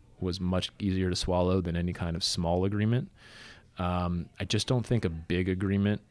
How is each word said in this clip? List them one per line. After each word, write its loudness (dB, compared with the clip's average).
was -2
much 0
easier 2
to 0
swallow 2
than -2
any 0
kind -4
of -6
small 0
agreement. 0
Um, 0
I -6
just -2
don't 0
think 0
a 0
big 0
agreement 2